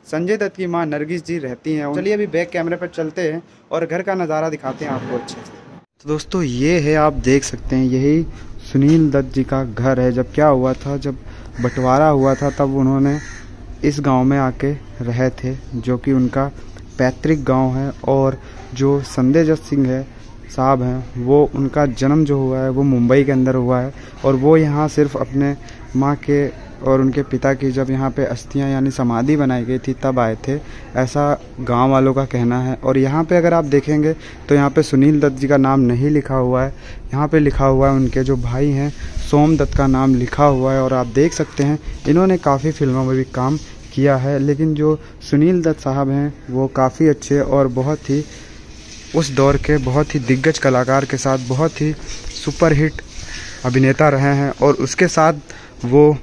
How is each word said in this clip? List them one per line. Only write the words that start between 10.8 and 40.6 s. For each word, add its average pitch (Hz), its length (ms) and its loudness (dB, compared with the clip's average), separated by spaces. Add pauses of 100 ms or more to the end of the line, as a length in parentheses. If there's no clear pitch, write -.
जब 135 160 -6 (480)
बंटवारा 127 460 2
हुआ 135 280 4
था, 143 140 -2
तब 135 260 -2
उन्होंने 135 440 2 (640)
इस 143 160 0
गांव 131 240 2
में 139 140 2
आके 135 360 -2 (280)
रहे 123 280 0
थे, 127 280 -6 (180)
जो 120 220 -2
कि 135 140 -2
उनका 135 400 0 (460)
पैतृक 143 420 0
गांव 131 380 0
है। 139 140 -4 (160)
और 135 340 2 (320)
जो 139 280 2
संजय 135 420 2
दत्त 156 200 0
सिंह 139 260 0
है 131 180 -4 (480)
साहब 131 280 2
हैं, 123 400 -6
वो, 139 320 4
उनका 139 300 0
जन्म 139 400 2
जो 143 120 0
हुआ 131 220 -2
है, 131 100 -2
वो 131 140 0
मुंबई 131 400 4
के 139 80 0
अंदर 131 240 2
हुआ 123 240 0
है 131 140 -6 (320)
और 135 100 4
वो 147 220 6
यहाँ 151 300 2
सिर्फ 143 300 0
अपने 139 400 -2 (380)
माँ 139 200 0
के 143 500 -2 (100)
और 135 260 2
उनके 135 220 0
पिता 135 300 -2
की 135 180 -2
जब 131 180 -2
यहाँ 135 220 -2
पे 139 140 -2
अस्थियाँ 139 440 -4
यानी 135 220 0
समाधि 127 440 0
बनाई 127 280 0
गई 127 140 -4
थी, 131 160 -4
तब 127 260 -2
आए 113 180 0 (100)
थे, 135 80 -2 (400)
ऐसा 143 460 0 (180)
गांव 123 320 2
वालों 131 220 4
का 135 120 0
कहना 123 380 -2
है। 127 120 -2
और 131 220 0
यहाँ 135 260 2
पे 175 140 2
अगर 165 160 4
आप 165 120 2
देखेंगे, 147 480 2
तो - 420 -2
यहाँ 143 140 4
पे 147 140 2
सुनील 143 360 4
दत्त 139 160 2
जी 135 120 -4
का 143 100 4
नाम 135 220 4
नहीं 123 300 2
लिखा 139 260 0
हुआ 127 280 2
है, 135 100 -4 (400)
यहाँ 147 140 0
पे 160 120 4
लिखा 139 260 2
हुआ 135 220 4
है 139 60 4
उनके 131 300 0
जो 135 120 0
भाई 123 340 0
हैं 143 240 -2 (380)
सोम 151 260 4
दत्त 139 200 0
का 139 100 2
नाम 131 280 4
लिखा 123 280 0
हुआ 135 300 2